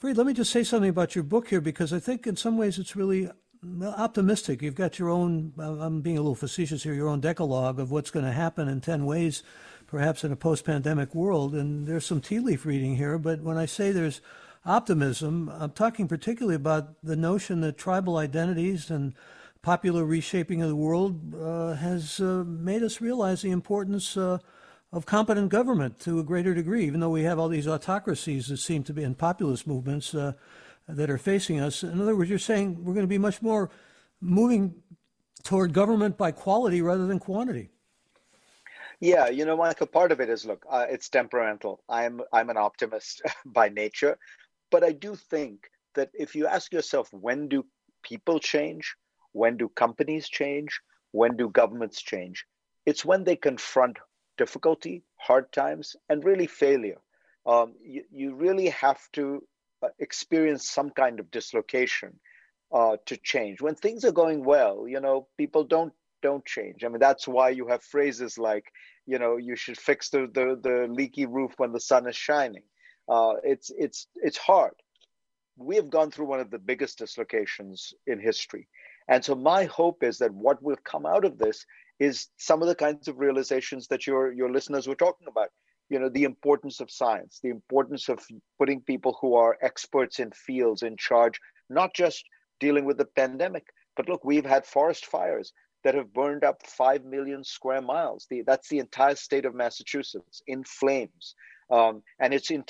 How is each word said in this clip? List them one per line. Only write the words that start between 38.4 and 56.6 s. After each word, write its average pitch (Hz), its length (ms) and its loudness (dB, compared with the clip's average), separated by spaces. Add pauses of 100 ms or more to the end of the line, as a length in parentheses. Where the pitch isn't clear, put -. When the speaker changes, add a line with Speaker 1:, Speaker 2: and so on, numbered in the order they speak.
Speaker 2:
Yeah, 165 300 6
you 143 160 -2
know, 160 100 0
Michael, 165 300 0
part 170 260 4
of 131 80 2
it 120 80 0
is, 113 160 -2
look, 104 240 -8
uh, 127 220 0
it's 127 180 -6
temperamental. 110 800 -2
I'm, 120 320 -2 (100)
I'm 117 200 2
an 110 80 -2
optimist 107 680 -4
<laughs> - 220 -8
by 113 240 4
nature, 107 480 -2 (540)
but 170 120 6
I 165 80 4
do 190 240 -12
think 135 520 -8 (280)
that 139 180 0
if 147 220 -8
you 151 100 0
ask 180 260 -2
yourself, 147 400 -2
when 123 360 -4
do 135 180 -2 (380)
people 160 340 -2
change? 156 560 -4 (380)
When 117 240 2
do 113 120 -2
companies 143 600 -2
change? 143 520 -6 (300)
When 117 260 4
do 117 120 0
governments 113 520 0
change? 92 460 -10 (400)
It's - 180 2
when 185 200 4
they 175 100 2
confront 127 640 2 (420)
difficulty, 165 640 -2 (140)
hard 131 340 2
times, 147 460 -4 (120)
and 151 160 0
really 185 220 4
failure. 135 540 2 (460)